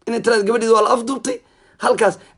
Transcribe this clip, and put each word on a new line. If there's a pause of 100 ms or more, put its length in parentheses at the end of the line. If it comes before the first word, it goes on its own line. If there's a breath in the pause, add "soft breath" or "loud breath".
Inay
tiraahdo
gabadheedi
waa
la
afduubtay, (440 soft breath)
halkaas (200 soft breath)